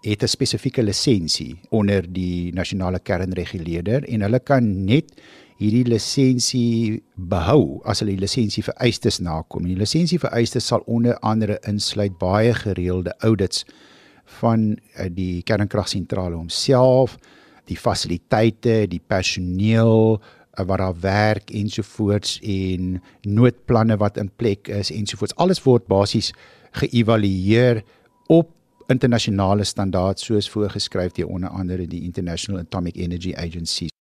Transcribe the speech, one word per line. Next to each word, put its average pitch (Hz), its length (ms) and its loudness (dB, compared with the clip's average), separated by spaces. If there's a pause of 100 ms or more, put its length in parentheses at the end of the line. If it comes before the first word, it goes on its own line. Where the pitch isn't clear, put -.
het 107 180 -2
'n 117 40 0
spesifieke 127 560 -2
lisensie 87 720 0 (140)
onder 98 440 0
die 87 400 -4
nasionale 92 460 -4
kernreguleerder 90 1040 -4
en 110 180 -4
hulle 110 180 0
kan 107 460 0
net 131 360 0 (360)
hierdie 110 300 2
lisensie 117 1160 0 (120)
behou 90 680 2
as - 160 -2
hulle 104 120 -2
die 98 140 -2
lisensie 104 380 -2
vereistes - 560 0
nakom. 82 440 -6
En 87 40 -4
die 92 100 -2
lisensie 160 420 0
vereistes - 480 -2
sal 117 180 0
onder 117 340 0
andere 110 480 0
insluit 101 500 -2
baie 107 360 2
gereelde 90 680 -2
audits 101 460 2 (600)
van, 110 520 0 (160)
eh, 95 180 -8
die 90 320 -4
kernkragsentrale 98 920 -2
homself, 127 840 2 (480)
die - 120 -8
fasiliteite, 107 1120 0
die 87 200 -6
personeel, 110 1120 2 (320)
eh, 95 120 -4
wat 92 120 0
daar 92 220 -2
werk 101 520 2
ensovoorts 104 880 -4
en 92 600 -4 (200)
noodplanne 113 760 2
wat 104 200 0
in 101 180 -4
plek 104 320 -2
is 101 240 -4
ensovoorts. 104 440 -6
Alles 180 280 0
word 123 240 4
basies 101 460 2 (380)
geëvalueer 110 1120 2 (440)
op 165 240 4 (400)
internasionale 104 760 2
standaard 95 560 -2
soos 104 280 -2
voorgeskryf 98 680 -4
deur 82 160 -6
onder 92 160 -6
andere 90 400 -6
die 87 160 -8
International 87 560 -6
Atomic 87 360 -6
Energy 87 400 -6
Agency. 82 520 -8 (160)